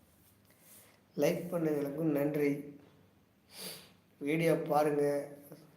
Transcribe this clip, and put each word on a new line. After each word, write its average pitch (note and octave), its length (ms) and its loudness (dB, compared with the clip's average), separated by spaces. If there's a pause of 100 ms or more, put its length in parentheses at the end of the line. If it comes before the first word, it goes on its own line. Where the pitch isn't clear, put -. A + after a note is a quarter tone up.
(1160)
லைக் D3+ 340 0
பண்ணவங்களுக்கும் D3+ 600 -2
நன்றி. C#3+ 680 0 (1400)
வீடியோ D#3+ 380 2
பாருங்க, C#3+ 720 2 (500)